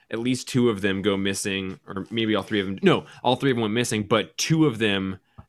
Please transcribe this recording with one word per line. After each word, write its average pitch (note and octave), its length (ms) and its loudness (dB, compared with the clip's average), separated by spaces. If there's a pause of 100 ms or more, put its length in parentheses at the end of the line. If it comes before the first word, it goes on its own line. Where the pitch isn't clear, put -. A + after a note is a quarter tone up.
(100)
at A2+ 80 -6
least B2 300 -4
two A#2+ 200 4
of G2+ 120 0
them F#2+ 220 0
go G2 140 2
missing, G2 680 -4
or F#2+ 240 -8
maybe A2 240 0
all G2 80 0
three G#2 180 -2
of F#2 60 -2
them, F#2+ 160 -6
no, D3+ 240 4 (160)
all B2 140 4
three C3+ 160 0
of A#2 40 0
them A#2 60 0
went G#2 120 0
missing, A#2 280 0
but G2+ 340 0
two D#3 300 2
of A2 120 0
them, F#2+ 400 0 (300)